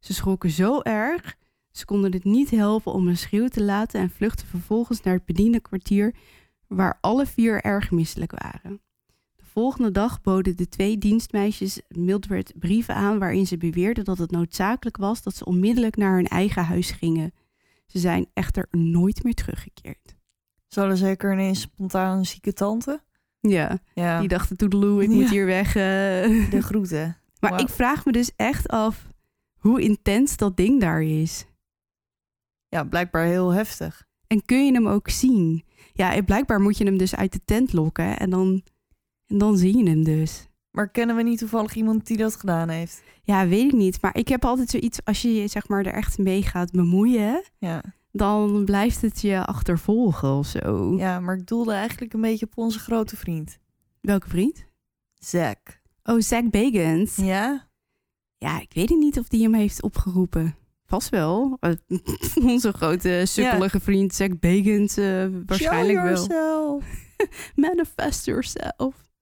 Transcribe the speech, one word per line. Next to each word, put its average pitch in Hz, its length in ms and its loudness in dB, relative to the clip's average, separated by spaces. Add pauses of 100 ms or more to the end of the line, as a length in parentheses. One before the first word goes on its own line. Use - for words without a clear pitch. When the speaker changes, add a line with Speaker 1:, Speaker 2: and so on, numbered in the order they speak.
Speaker 1:
Ze - 140 -8
schrokken 185 360 -2
zo 190 300 0
erg, 233 540 -4 (360)
ze - 140 -16
konden 196 280 0
het 180 120 -4
niet 240 260 2
helpen 214 420 2
om 185 160 2
een 180 80 2
schreeuw 214 320 -2
te 233 140 -4
laten 202 380 -2
en 180 100 -2
vluchtten - 360 -4
vervolgens 214 560 -4
naar 185 120 2
het 180 100 -2
bedienenkwartier, 208 920 0 (540)
waar 185 320 0
alle 254 260 2
vier 226 360 2
erg 202 280 -2
misselijk 165 420 -2 (100)
waren. - 380 -14 (560)
De - 160 -20
volgende 233 380 0
dag 202 300 0
boden 185 360 0
de 180 120 -4
twee 202 300 -2
dienstmeisjes 208 880 0
Mildred 190 720 -4
brieven 202 360 0
aan 202 240 0
waarin 190 280 0
ze 180 100 -4
beweerden 175 480 -2
dat 185 140 -4
het 165 120 -4
noodzakelijk 190 680 -2
was 208 260 -2
dat - 140 -6
ze - 80 -12
onmiddellijk 220 520 2
naar 196 180 2
hun 180 120 2
eigen 190 380 0
huis 175 260 -2
gingen. 165 420 -2 (540)
Ze - 120 -8
zijn 175 360 0
echter 185 360 -2
nooit 170 540 2
meer 233 100 0
teruggekeerd." - 840 -12 (520)
Speaker 2:
Ze - 120 -6
hadden 196 180 2
zeker 190 340 0
ineens 190 280 0
spontaan 190 580 -2
een 185 80 0
zieke - 260 -6
tante. 233 500 -4 (380)
Speaker 1:
Ja, 185 380 2 (160)
Speaker 2:
Ja. 170 260 0
Speaker 1:
die 165 80 0
dachten, 180 280 -2
"Toedeloe, 202 460 2
ik 208 60 2
moet 233 160 6
Speaker 2:
Ja. 240 60 4
Speaker 1:
hier 202 160 2
weg, 185 300 2
eh." 202 60 2 (680)
Speaker 2:
De 202 120 2
groeten. 175 540 -4 (240)
Speaker 1:
Maar 185 100 2
Speaker 2:
Wauw. 180 120 -2
Speaker 1:
ik 262 60 -2
vraag 254 360 -2
me 277 80 2
dus 240 240 0
echt 247 320 -2
af 220 380 -2 (520)
hoe 233 240 2
intens 208 540 2
dat 202 200 -2
ding 240 240 4
daar 165 220 2
is. 156 440 -2 (1200)
Speaker 2:
Ja, 156 160 -4
blijkbaar 170 420 -2
heel 180 240 2
heftig. 175 560 -4 (200)
Speaker 1:
En 214 180 0
kun 269 220 4
je 277 60 6
hem 233 160 4
ook 202 200 0
zien? 170 560 2 (280)
Ja, 185 220 0
en 202 100 0
blijkbaar 208 360 2
moet 202 180 2
je 220 60 2
hem 196 140 2
dus 185 180 0
uit 185 160 -2
de - 120 -6
tent 240 280 0
lokken 165 460 0
en 190 120 -2
dan, 190 320 2 (640)
en 202 120 0
dan 208 180 4
zie 185 200 4
je 226 140 4
hem 160 140 4
dus. 156 420 0 (240)
Speaker 2:
Maar 202 200 -4
kennen 233 260 0
we 233 60 0
niet 233 160 0
toevallig 220 360 -4
iemand 220 320 0
die 226 100 -2
dat 214 200 -2
gedaan 165 320 -2
heeft? 165 340 -8 (200)
Speaker 1:
Ja, 190 260 2
weet 202 240 4
ik 262 60 4
niet. 185 240 2
Maar 190 140 -2
ik 233 120 -2
heb 254 160 0
altijd 254 260 0
zoiets, - 340 -4
als - 180 -2
je, 220 260 0
zeg 208 200 -8
maar, 196 180 0
er - 60 -6
echt - 260 -4
mee 190 240 0
gaat 175 280 -2
bemoeien, 208 720 2 (160)
Speaker 2:
Ja. 170 240 -6 (300)
Speaker 1:
dan 208 520 0
blijft 202 380 0
het 220 180 -2
je 196 260 0
achtervolgen 185 840 0
of 139 140 0
zo. 98 500 -2
Speaker 2:
Ja, 180 240 -2
maar 185 160 -4
ik 185 100 -10
doelde 226 260 -2
eigenlijk 220 400 -6
een 220 80 -2
beetje 220 260 -2
op - 120 -16
onze 226 200 -2
grote 220 380 -4
vriend. 165 420 -8 (420)
Speaker 1:
Welke 196 280 0
vriend? 208 360 -2 (500)
Speaker 2:
Zack. - 640 -4 (240)
Speaker 1:
Oh, 233 160 2
Zack 233 300 0
Bagans. 196 640 2
Speaker 2:
Ja? 202 520 -2 (720)
Speaker 1:
Ja, - 220 -6
ik - 140 -20
weet 180 160 0
niet 294 280 4
of 233 100 -6
die 226 140 2
hem 226 120 4
heeft 208 280 0
opgeroepen. 180 760 -2 (300)
Vast - 220 -4
wel. 220 520 0
Eh, 170 120 0 (160)
<laughs> - 600 0
onze 240 220 2
grote 180 520 0
sukkelige 196 520 0
Speaker 2:
Ja. 190 60 -2
Speaker 1:
vriend 196 320 0
Zack 185 260 -2
Bagans, 202 560 2
eh, 190 300 0 (200)
waarschijnlijk 320 520 2
Speaker 2:
Show 359 80 0
Speaker 1:
wel. 359 200 0
Speaker 2:
yourself. 311 580 -2 (400)
Speaker 1:
<laughs> - 300 -14
Manifest 320 680 -2
yourself. - 840 -6 (120)